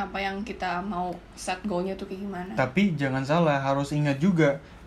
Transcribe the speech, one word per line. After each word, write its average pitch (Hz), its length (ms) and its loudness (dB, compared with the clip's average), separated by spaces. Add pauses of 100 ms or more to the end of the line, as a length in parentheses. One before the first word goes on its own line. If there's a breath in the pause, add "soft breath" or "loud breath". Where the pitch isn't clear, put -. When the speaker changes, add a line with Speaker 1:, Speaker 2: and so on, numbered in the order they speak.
Speaker 1:
apa 190 160 -6
yang 196 240 -4
kita 180 400 -4
mau 180 320 -4 (240)
set - 240 -6
goalnya 185 320 -2
tuh 190 160 -10
kayak 190 160 -8
gimana. 185 320 -8
Speaker 2:
Tapi 156 400 2
jangan 135 240 0
salah, 147 400 4
harus 139 320 0
ingat 147 240 2
juga 156 400 4 (300 loud breath)